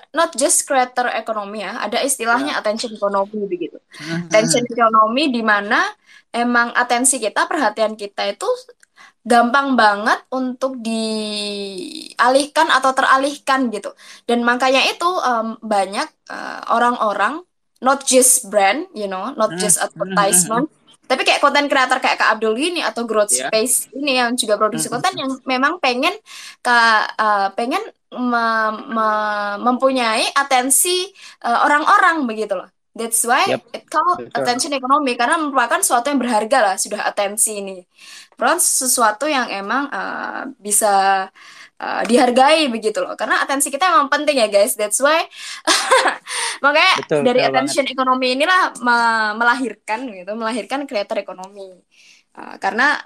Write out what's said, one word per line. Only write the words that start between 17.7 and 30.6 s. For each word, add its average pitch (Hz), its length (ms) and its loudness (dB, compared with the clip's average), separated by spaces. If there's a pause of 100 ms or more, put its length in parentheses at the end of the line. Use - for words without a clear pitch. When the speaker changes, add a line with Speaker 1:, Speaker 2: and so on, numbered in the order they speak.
Speaker 1:
not 262 240 2
just 254 440 4
brand, 214 440 2
you 208 160 -6
know, 196 240 -8
not 160 200 -2
Speaker 2:
Hmm. 180 40 -4
Speaker 1:
just 185 160 2
Speaker 2:
Hmm, - 320 -4
hmm, 190 80 -6
hmm. - 0 -
Speaker 1:
advertisement, 202 520 2 (360)
tapi 262 240 -2
kayak 320 160 2
content 285 240 2
creator 254 320 2
kayak 247 160 0
Kak 220 240 2
Abdul 220 160 0
gini 330 240 -2
atau 233 240 -4
growth 214 280 0
Speaker 2:
Iya. 135 200 -2
Speaker 1:
space 220 400 -2
ini 277 280 -4
yang 240 200 0
juga 208 160 0
produksi 214 320 0
Speaker 2:
Hmm, 226 80 -6
hmm, 262 80 -4
Speaker 1:
konten 370 80 0
Speaker 2:
hmm. 370 80 -8
Speaker 1:
yang 269 120 -6 (120)
memang 269 300 0 (100)
pengen 262 320 0 (480)
ke, 240 140 2 (420)
eh, 208 300 0 (100)
pengen 277 240 -2 (300)
me-, 226 580 0 (160)
me-, 214 720 -2
mempunyai 247 720 0
atensi, 277 800 0 (320)